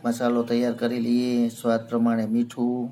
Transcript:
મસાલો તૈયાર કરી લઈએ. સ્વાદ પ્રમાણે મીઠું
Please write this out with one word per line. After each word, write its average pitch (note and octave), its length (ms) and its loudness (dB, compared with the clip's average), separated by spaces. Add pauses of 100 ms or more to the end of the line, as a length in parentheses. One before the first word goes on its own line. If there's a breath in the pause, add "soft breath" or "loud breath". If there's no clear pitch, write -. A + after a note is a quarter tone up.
મસાલો A#2+ 460 0
તૈયાર A#2+ 320 0
કરી A#2+ 260 -2
લઈએ. B2 260 2 (160)
સ્વાદ A2+ 400 0
પ્રમાણે A#2 440 2
મીઠું A#2+ 480 -2 (100)